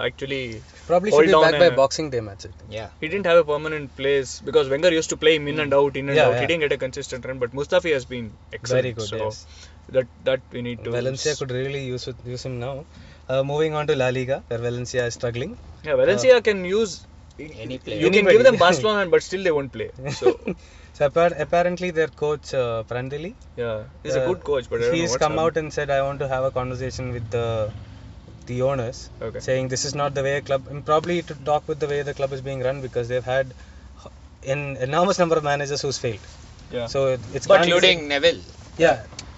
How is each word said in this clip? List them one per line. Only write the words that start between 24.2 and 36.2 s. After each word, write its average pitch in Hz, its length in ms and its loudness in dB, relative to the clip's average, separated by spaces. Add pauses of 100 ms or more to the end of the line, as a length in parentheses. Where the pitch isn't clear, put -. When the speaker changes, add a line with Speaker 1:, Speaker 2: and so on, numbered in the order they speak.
Speaker 2:
uh, 127 40 0
Speaker 1:
good 156 160 -4
coach, 135 260 -2
but 117 80 -2
I 117 40 -2
don't 120 100 2
know 170 60 2
Speaker 2:
he's 165 120 0
Speaker 1:
what's 127 140 -2
Speaker 2:
come 156 140 0
out 160 160 0
Speaker 1:
happened. 165 40 -4
Speaker 2:
and 156 140 -4
said, 147 180 -4
"I 139 120 2
want 139 180 -4
to 143 80 -4
have 131 160 -2
a 135 80 -2
conversation 127 640 -6
with 120 140 -8
the, 117 160 -2 (1000)
the 123 160 -4
owners," 131 480 -4 (100)
Speaker 1:
Okay. 113 200 -8
Speaker 2:
saying, 131 340 -2
"This 127 100 -2
is 139 180 -6
not 143 120 -2
the 139 80 -2
way 139 140 0
a 139 40 -4
club," 131 300 -4
and 139 220 -12
probably 165 300 2
to 160 120 -12 (160)
talk 147 160 0
with 151 140 -6
the 151 140 0
way 143 80 -2
the 139 120 -8
club 139 180 -4
is 135 80 -6 (100)
being 135 180 -6
run, 139 120 -4
because 123 280 -6
they've 123 240 -2
had 131 200 -2 (920)
an 143 160 -2 (260)
enormous 175 300 2
number 165 180 2
of 156 60 0 (100)
managers 143 300 -2
who's 139 160 -4
failed. 110 220 -6 (500)